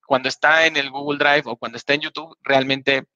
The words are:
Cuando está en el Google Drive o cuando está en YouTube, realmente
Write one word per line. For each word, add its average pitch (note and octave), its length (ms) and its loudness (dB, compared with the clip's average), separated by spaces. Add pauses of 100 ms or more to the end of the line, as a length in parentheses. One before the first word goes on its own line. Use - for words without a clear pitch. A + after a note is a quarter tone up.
Cuando C3 240 0
está D#3 380 2
en D#3+ 100 0
el C#3 140 -2
Google C#3+ 280 -6
Drive D3 260 2
o A#2+ 120 -10
cuando B2 220 -10
está C#3+ 160 -2
en D3 60 0
YouTube, D#3 420 -12
realmente C3+ 720 0